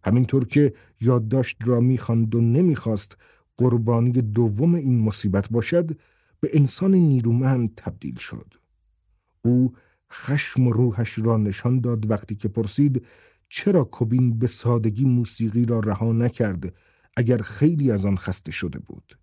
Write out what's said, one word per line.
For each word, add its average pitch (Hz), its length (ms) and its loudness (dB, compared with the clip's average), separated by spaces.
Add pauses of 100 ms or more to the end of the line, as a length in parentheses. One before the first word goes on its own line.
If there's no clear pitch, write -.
همینطور 123 400 2
که 143 300 2 (260)
یادداشت 120 640 0
را 120 160 2
می‌خواند 117 540 0
و 117 60 2
نمی‌خواست 117 760 0 (400)
قربانی 120 560 2
دوم 117 640 0
این 131 260 0
مصیبت 101 480 -2
باشد، 160 500 -2 (420)
به 151 120 -4
انسان 160 420 2
نیرومند 127 800 2
تبدیل - 420 -12
شد. - 380 -16 (880)
او 123 300 2 (400)
خشم 131 540 -2
و 120 60 2
روحش 113 460 0
را 113 180 2
نشان 110 440 0
داد 113 300 -4
وقتی 104 240 -2
که 104 140 -6
پرسید 123 580 -2 (420)
چرا 185 360 0
کوبین 120 540 0
به 123 80 0
سادگی 117 580 -2
موسیقی 120 600 0
را 113 160 -2
رها 107 320 -2
نکرد 110 600 -2 (420)
اگر 120 220 2
خیلی 147 520 0
از 101 140 0
آن 98 120 2
خسته 90 360 -8
شده 80 260 -8
بود. - 440 -20